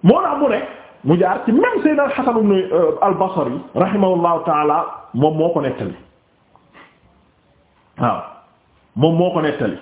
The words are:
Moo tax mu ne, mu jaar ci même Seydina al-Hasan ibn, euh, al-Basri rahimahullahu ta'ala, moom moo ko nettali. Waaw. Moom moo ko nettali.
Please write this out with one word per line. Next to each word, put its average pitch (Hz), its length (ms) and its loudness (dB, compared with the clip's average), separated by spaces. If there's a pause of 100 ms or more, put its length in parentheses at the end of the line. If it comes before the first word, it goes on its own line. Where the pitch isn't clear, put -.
Moo 247 200 6
tax 330 180 -2
mu 294 80 2
ne, 208 120 0 (440)
mu 147 160 4
jaar 190 240 0
ci 226 80 0
même 427 300 2
Seydina 285 220 2
al-Hasan 262 360 -2
ibn, 208 120 2
euh, 180 400 0 (100)
al-Basri 180 580 -2 (140)
rahimahullahu 180 720 0
ta'ala, 151 420 0 (280)
moom 151 220 2
moo 165 160 0
ko 156 80 0
nettali. 113 340 -6 (2000)
Waaw. 117 200 -2 (760)
Moom 160 200 2
moo 175 160 0
ko 170 80 -2
nettali. 127 420 -4